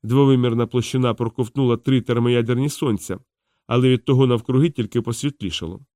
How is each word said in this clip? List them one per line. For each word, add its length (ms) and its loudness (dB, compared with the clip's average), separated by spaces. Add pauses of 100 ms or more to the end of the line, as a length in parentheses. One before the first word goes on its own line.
двовимірна 640 2
площина 480 -2
проковтнула 640 -2
три 240 0
термоядерні 680 0
сонця, 500 -4 (480)
але 220 0
від 160 0
того 220 4
навкруги 440 0
тільки 320 -4
посвітлішало. 760 -8 (160)